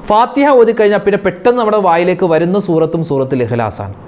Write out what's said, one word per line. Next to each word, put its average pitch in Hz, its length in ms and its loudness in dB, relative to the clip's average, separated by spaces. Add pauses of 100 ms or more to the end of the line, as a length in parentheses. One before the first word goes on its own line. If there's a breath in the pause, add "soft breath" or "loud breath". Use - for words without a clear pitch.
ഫാത്തിഹ 240 400 2 (120)
ഓതിക്കഴിഞ്ഞാൽ 208 440 2
പിന്നെ - 220 0
പെട്ടെന്ന് 247 340 0
നമ്മുടെ 214 180 0 (100)
വായിലേക്ക് 175 440 0
വരുന്ന 170 340 0
സൂറത്തും 160 440 0
സൂറത്തുൽ 135 360 -2
ഇഖ്ലാസാണ്. 110 480 -6 (120)